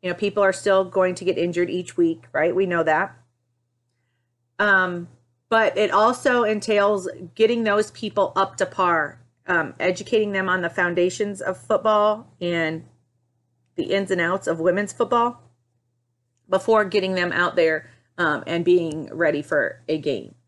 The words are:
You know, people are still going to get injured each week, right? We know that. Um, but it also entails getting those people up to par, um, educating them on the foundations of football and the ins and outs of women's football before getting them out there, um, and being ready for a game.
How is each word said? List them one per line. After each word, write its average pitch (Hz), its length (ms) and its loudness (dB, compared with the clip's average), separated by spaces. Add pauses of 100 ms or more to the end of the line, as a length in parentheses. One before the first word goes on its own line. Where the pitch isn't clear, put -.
You 185 80 -8
know, 175 60 -4
people 202 280 -2
are 190 120 4
still 190 300 2
going 185 320 0
to 180 100 -6
get 180 100 0
injured 175 320 -2
each 180 300 -6
week, 165 340 0
right? 156 240 0
We 196 80 2
know 175 200 -2
that. 160 300 0 (1400)
Um, 185 500 2 (420)
but 220 260 2
it 208 140 2
also 240 540 2
entails 208 640 0 (280)
getting 226 300 2
those 208 260 0
people 202 440 -2
up 190 220 0
to 196 80 0
par, 170 560 -2 (260)
um, 170 320 -2
educating 208 540 0
them 190 160 -2
on 180 140 0
the 170 80 -4
foundations 185 680 -2
of 185 160 -4
football 214 720 2 (140)
and 165 440 -4 (920)
the - 160 -4
ins 196 180 -2
and 180 100 0
outs 175 280 -2
of 160 100 -2
women's 180 340 0
football 240 480 0 (1080)
before 208 360 2
getting 190 300 -2
them 175 180 -2
out 180 220 -2
there, 160 340 0 (300)
um, 151 280 0
and - 180 -4
being 165 500 0
ready 151 280 0
for - 460 -2
a 156 100 -2
game. 135 360 -6 (140)